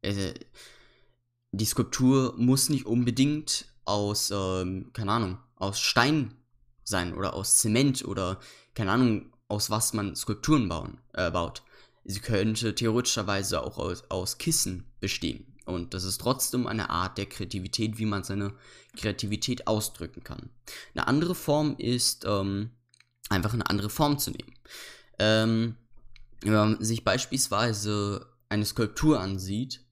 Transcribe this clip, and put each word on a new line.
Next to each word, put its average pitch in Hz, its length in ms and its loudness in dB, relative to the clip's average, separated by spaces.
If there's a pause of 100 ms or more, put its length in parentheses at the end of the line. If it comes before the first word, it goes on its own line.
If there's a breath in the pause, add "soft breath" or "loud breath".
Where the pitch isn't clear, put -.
Äh, 98 320 -2 (1200 loud breath)
die 104 120 0
Skulptur 127 680 4
muss 131 320 6
nicht 139 180 0
unbedingt 123 840 2 (180)
aus, 104 500 0
ähm, 92 560 -2
keine 104 220 -2
Ahnung, 101 260 0 (160)
aus 98 240 -4
Stein 135 540 2 (500)
sein 90 300 -2
oder 90 200 -4
aus - 240 2
Zement 127 480 4
oder, 95 340 -4 (340 loud breath)
keine 101 180 -2
Ahnung, 113 420 2 (160)
aus 104 200 0
was 110 220 0
man 101 240 -2
Skulpturen 117 540 0
bauen, - 320 -6 (140)
äh, 90 140 0
baut. 85 340 -4 (420 soft breath)
Sie 95 160 -8
könnte 110 540 0
theoretischerweise 101 840 0
auch - 160 -8
aus, - 320 -6
aus - 280 -4
Kissen - 480 -2 (160)
bestehen. - 520 -4 (120)
Und 87 280 -6
das 92 120 -4
ist 95 160 -4
trotzdem 127 440 0
eine 107 240 -2
Art 90 280 -2
der 101 80 -4
Kreativität, 107 720 -4
wie 110 80 -2
man 101 180 -2
seine 101 300 -4 (420 loud breath)
Kreativität 104 720 -4
ausdrücken - 560 -4
kann. - 260 -12 (440 loud breath)
Eine - 140 -2
andere 170 280 2
Form 151 420 2
ist, - 480 0
ähm, 98 460 -2 (560)
einfach 101 260 2
eine 117 160 -2
andere 101 200 -2
Form 147 280 2
zu - 140 -4
nehmen. - 220 -12 (680 loud breath)
Ähm, 113 560 4 (640)
wenn 104 140 2
man 107 280 6
sich 113 220 -2
beispielsweise 104 1300 0 (160)
eine 107 160 0
Skulptur 120 560 2
ansieht 98 720 -4